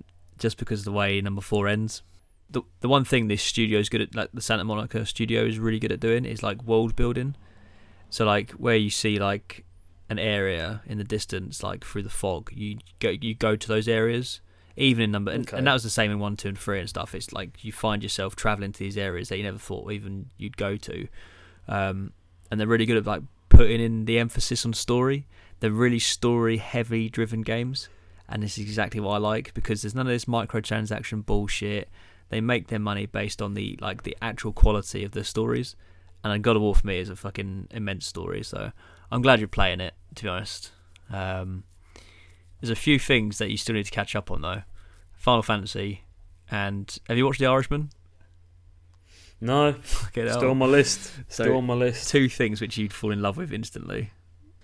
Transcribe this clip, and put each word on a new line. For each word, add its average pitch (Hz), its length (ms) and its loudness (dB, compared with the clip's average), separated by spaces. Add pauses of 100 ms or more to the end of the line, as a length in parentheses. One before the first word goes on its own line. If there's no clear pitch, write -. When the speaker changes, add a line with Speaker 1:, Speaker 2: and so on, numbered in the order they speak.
(380)
Speaker 1:
just - 200 -2
because - 240 -4
of 101 40 -8
the 101 60 -6
way 101 300 0
number 98 200 -4
four 101 260 0
ends. 107 360 -2 (460)
The, 127 120 -4 (180)
the - 80 -2
one 135 160 4
thing 120 240 2
this 104 160 0
studio 107 360 2
is 104 100 0
good 110 120 0
at, - 140 -6
like, 110 180 -4
the - 80 -10
Santa 107 220 0
Monica 110 420 -4
studio 113 380 0
is 110 160 -2
really 110 200 0
good 110 120 -2
at - 80 -4
doing, 117 240 2
is, 113 180 -8
like, 104 220 -4
world 113 320 2
building. 127 400 2 (760)
So, - 160 0
like, 104 260 2
where 120 260 2
you 104 120 2
see, 104 300 0
like, 101 460 -4 (440)
an 110 80 -4
area 98 680 -2
in 104 120 -8
the 104 60 -6
distance, 104 580 -6
like, 98 220 -8
through 101 200 -8
the 101 60 -8
fog, 92 460 -4
you 104 220 -8 (240)
go, 113 80 2
you 110 260 -4
go 107 220 2
to - 100 -8
those 110 220 0
areas, 117 500 0 (380)
even 123 260 6
in 107 80 2
number, 101 200 -2
and, 123 140 -2
Speaker 2:
Okay. - 120 -10
Speaker 1:
and 131 100 2
that 139 60 6
was 127 100 0
the 113 60 -6
same 107 200 2
in 104 100 -2
one, 101 180 -4
two, - 100 -6
and 98 100 -6
three 98 220 -4
and 87 80 -6
stuff. - 260 -8
It's - 200 -10
like - 320 -10
you 107 80 -10
find 104 280 -2
yourself 101 360 -4
traveling 101 340 -2
to - 80 -12
these 98 180 -6
areas 95 300 -4
that - 100 -6
you 101 60 -6
never 95 140 -6
thought - 340 -10
even 98 460 -10
you'd 101 180 -10
go 101 220 -4
to, - 300 -10 (600)
um, 95 460 -4 (360)
and 107 120 -2
they're 107 60 0
really 113 180 4
good 117 100 2
at, 107 100 0
like, 104 180 -4 (260)
putting 117 320 12
in 113 240 -2
the 113 140 4
emphasis 117 460 -2
on 117 60 0
story. 127 560 0 (320)
They're 107 120 0
really 120 280 4
story-heavy 113 1120 0
driven 113 320 -2
games, 120 480 -4 (400)
and 107 120 -4
this 104 160 -6
is 110 60 -6
exactly 104 380 -4
what 98 140 -2
I - 20 0
like, 107 360 -2
because 107 280 -2
there's 107 140 -6
none 131 120 -2
of 123 60 0
this 120 120 -2
microtransaction 110 1000 -4
bullshit. 104 640 -2 (400)
They 127 120 -2
make 120 260 0
their 117 120 -4
money 101 260 -4
based 101 360 -6
on 101 120 -6
the, 101 280 -6
like, - 220 -8
the - 180 -8
actual 113 320 -6
quality 101 500 4
of 101 80 -8
the 104 120 -6
stories, 117 520 -4 (480)
and 107 200 -2
God 117 140 6
of 107 40 2
War 104 140 4
for - 100 8
me 92 140 -2
is 92 100 -6
a 92 60 -12
fucking 95 560 -10
immense 101 340 -6
story. 87 380 -8
So - 280 -8 (400)
I'm 123 100 0
glad 123 180 6
you're 107 80 -4
playing 92 340 2
it, 90 120 -8 (220)
to - 80 -14
be 104 60 -4
honest. 92 420 -8 (380)
Um, 92 540 -6 (960)
there's 117 100 -4
a 113 60 0
few 147 240 4
things 107 380 0
that 107 120 -2
you 107 60 -4
still 113 200 -4
need 104 100 -2
to - 60 -12
catch - 240 -4
up 104 140 -6
on, 85 120 -2
though. 92 220 -4 (520)
Final 120 260 4
Fantasy, 101 640 -4 (480)
and 101 460 -6 (100)
have 117 100 0
you 127 80 4
watched 131 140 0
The 135 60 2
Irishman? 135 440 2 (1500)
Speaker 2:
No. 139 420 4
Speaker 1:
Fucking - 480 0
Speaker 2:
Still 120 120 0
Speaker 1:
hell. 127 100 4
Speaker 2:
on 135 60 2
my 131 80 4
list. - 460 4 (180)
Speaker 1:
So, - 140 -4
Speaker 2:
Still 127 140 4
on 127 80 -2
my 123 100 0
list. 123 340 0
Speaker 1:
two 139 180 6
things 107 320 0
which 107 180 -6
you'd 107 160 -2
fall 107 180 -4
in 104 100 -2
love 101 160 0
with 170 160 -8
instantly. - 580 -8 (520)